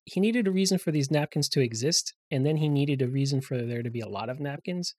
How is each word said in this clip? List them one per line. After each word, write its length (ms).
he 160
needed 260
a 60
reason 260
for 120
these 200
napkins 400
to 120
exist, 500
and 140
then 140
he 100
needed 320
a 80
reason 320
for 220
there 200
to 80
be 100
a 80
lot 200
of 120
napkins. 580